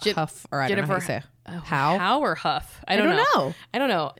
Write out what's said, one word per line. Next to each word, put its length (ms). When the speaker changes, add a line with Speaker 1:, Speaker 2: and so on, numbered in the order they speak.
Speaker 1:
Je-, 100
Speaker 2:
Huff, 400
or 80
I 80
don't 120
know 60
how 100
you 40
Speaker 1:
Jennifer 80
Speaker 2:
say 120
it. 40
Speaker 1:
Hu-, 340
oh, 40
Speaker 2:
How? 360
Speaker 1:
How 220
or 160
Huff? 520
I 60
Speaker 2:
I 40
Speaker 1:
don't 100
Speaker 2:
don't 80
Speaker 1:
know. 80
Speaker 2:
know. 60
Speaker 1:
I 60
don't 100
know. 300